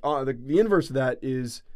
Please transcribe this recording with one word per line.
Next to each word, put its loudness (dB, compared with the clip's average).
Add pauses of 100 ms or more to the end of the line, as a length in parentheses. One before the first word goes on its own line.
uh, 0
the, -2
the 2
inverse 4
of -6
that 0
is -4 (120)